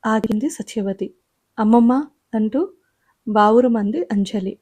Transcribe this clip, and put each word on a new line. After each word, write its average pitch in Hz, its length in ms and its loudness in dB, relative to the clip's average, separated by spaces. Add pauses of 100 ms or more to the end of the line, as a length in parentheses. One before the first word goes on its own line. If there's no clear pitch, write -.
ఆగింది 220 420 -2
సత్యవతి. 196 640 -8 (440)
"అమ్మమ్మ" 240 480 4 (280)
అంటూ 226 340 -2 (600)
బావురుమంది 220 720 2 (100)
అంజలి. 196 500 -4